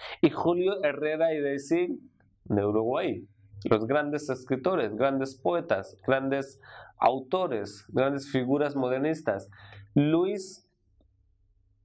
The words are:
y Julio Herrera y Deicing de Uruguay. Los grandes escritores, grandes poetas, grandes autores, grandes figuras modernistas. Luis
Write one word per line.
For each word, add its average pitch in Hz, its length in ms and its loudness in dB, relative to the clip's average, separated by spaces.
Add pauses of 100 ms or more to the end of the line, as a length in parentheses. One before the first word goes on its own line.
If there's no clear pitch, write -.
(220)
y 151 80 6
Julio 180 520 0
Herrera 151 520 0
y 151 60 -2
Deicing 143 720 -2 (340)
de 101 200 2
Uruguay. 117 640 0 (360)
Los 110 220 2
grandes 147 440 -2
escritores, 131 680 -2
grandes 135 380 0
poetas, - 720 -2
grandes 135 540 0 (380)
autores, 123 920 0
grandes 135 420 0
figuras 139 440 0
modernistas. 131 760 -2 (440)
Luis 175 760 0 (1160)